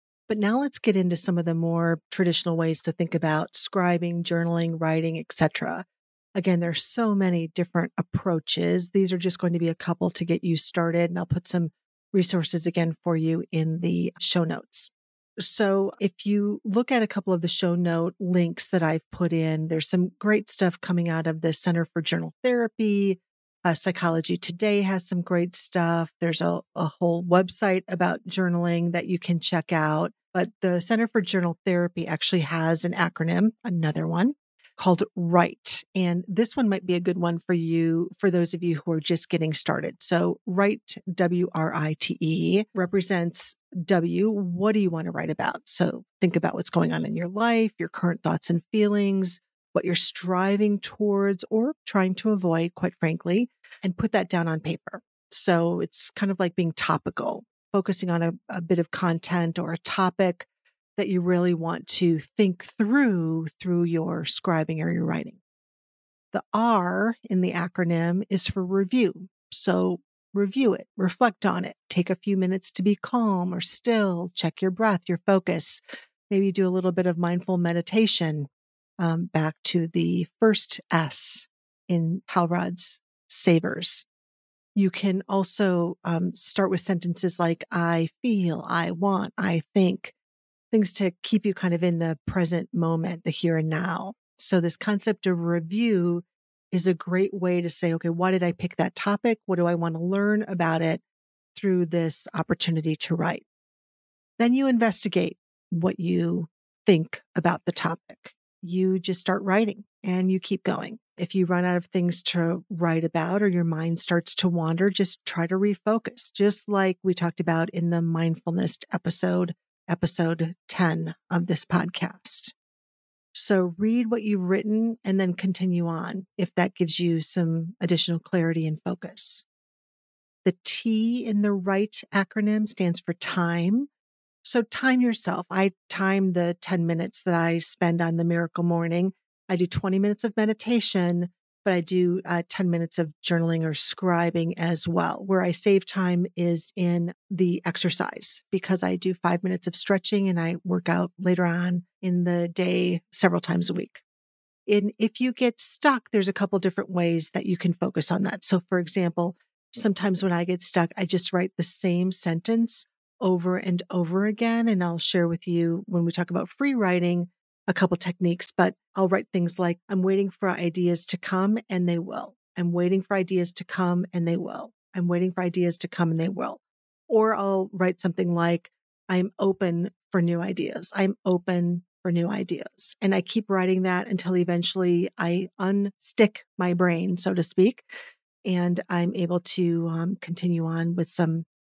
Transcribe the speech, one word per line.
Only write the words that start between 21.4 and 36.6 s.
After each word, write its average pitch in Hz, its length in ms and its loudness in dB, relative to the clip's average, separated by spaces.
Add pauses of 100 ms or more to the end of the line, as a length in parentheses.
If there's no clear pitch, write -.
the 165 100 0
Center 170 340 0
for 170 160 -4
Journal 160 320 -4 (100)
Therapy. 214 760 2 (460)
Uh, 175 80 4
Psychology 170 640 0
Today 202 440 0
has 190 260 -2
some 180 140 -2
great 175 340 -2
stuff. 170 640 0
There's 160 220 0
a, 170 200 0 (140)
a 175 100 -2
whole 170 380 0
website 185 640 2
about 175 400 -2
journaling 175 640 0
that 170 140 -2
you 180 120 -2
can 175 200 0
check - 320 -2
out. 156 400 0 (220)
But 180 160 0 (120)
the 180 200 2
Center 226 260 0
for 220 140 2
Journal 175 440 0
Therapy 175 420 0
actually 170 340 0
has 160 440 0
an 175 80 -2
acronym, 175 580 2 (120)
another 160 440 0
one, 175 260 2 (420)
called 180 280 4 (120)
WRITE. 175 800 2
And 180 340 0
this 220 300 0
one 254 100 2